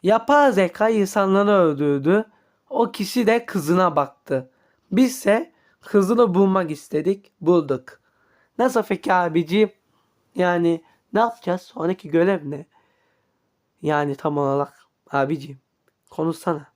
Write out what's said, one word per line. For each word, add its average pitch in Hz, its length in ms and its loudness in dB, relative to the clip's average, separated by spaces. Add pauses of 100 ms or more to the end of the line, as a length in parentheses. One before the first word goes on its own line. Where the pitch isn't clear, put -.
Yapay 247 500 4
zeka 190 360 0
insanları 202 600 2
öldürdü. 151 720 2 (460)
O 240 220 -2
kişi 214 340 -4
de 233 200 0
kızına 175 500 0
baktı. 135 540 -4 (420)
Bizse 247 600 0 (280)
kızını 208 540 2
bulmak 190 360 2
istedik, 156 720 -6
bulduk. 151 600 0 (580)
Nasıl 247 240 0
peki 196 300 -4
abiciğim? 175 600 0 (640)
Yani 170 500 0 (280)
ne 208 80 0
yapacağız? 226 420 -4
Sonraki 170 480 -8
görev 165 400 0
ne? 147 160 -12 (1160)
Yani 147 340 -2
tam 147 220 -4
olarak 139 480 -4 (240)
abiciğim, 139 500 -4 (500)
konuşsana. 160 640 -6